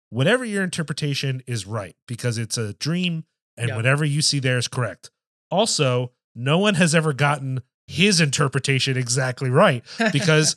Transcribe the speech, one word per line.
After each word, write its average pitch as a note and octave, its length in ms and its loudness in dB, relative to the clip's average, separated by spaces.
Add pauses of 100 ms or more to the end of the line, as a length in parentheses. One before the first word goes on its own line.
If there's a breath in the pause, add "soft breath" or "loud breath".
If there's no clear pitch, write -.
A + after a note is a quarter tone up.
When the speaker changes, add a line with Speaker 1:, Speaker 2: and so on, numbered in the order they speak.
(120)
Speaker 1:
whatever G#3 340 0
your G3+ 180 -2
interpretation C#3+ 840 -4
is A2+ 180 -6
right G2 300 -8 (120)
because A#2+ 300 -4
it's A#2 200 -6
a G#2+ 160 -4
dream E3+ 520 -4 (300)
and A#2 140 -4
Speaker 2:
Yeah. G#2+ 80 -4
Speaker 1:
whatever C#3 280 2
you D3 160 0
see - 180 0
there B2+ 200 0
is A#2 80 -4
correct. A2 420 -6 (400)
Also, C3+ 600 0 (240)
no C3+ 240 0
one G#3 160 2
has D#3+ 180 4
ever D#3+ 200 2
gotten C3+ 480 0 (260)
his F#3 320 4
interpretation C3+ 800 0
exactly B2+ 520 -2
right C#3 340 4 (140)
Speaker 2:
<laughs> A3 140 2
Speaker 1:
because, D#3 460 2